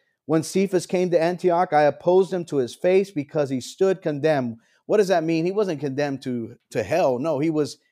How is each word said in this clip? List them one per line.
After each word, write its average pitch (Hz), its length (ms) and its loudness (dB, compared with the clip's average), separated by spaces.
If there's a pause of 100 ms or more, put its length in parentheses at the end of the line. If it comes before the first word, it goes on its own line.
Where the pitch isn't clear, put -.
(260)
"When 160 160 0
Cephas 185 440 0
came 180 240 0
to 165 100 2
Antioch, 175 520 0
I 151 100 4
opposed 175 500 2
him 175 140 -4
to 147 100 -4
his 123 180 -2
face 190 360 2
because 147 400 -4
he 131 100 -2
stood 190 420 -2
condemned." 139 560 -2 (280)
What 196 120 0
does 196 100 2
that 175 160 2
mean? 160 200 0
He 185 80 -2
wasn't 190 280 -2
condemned 139 420 -4
to, 117 340 -8 (140)
to 127 120 -4
hell. 135 360 0
No, 147 200 -2
he 160 120 0
was 151 280 -2 (140)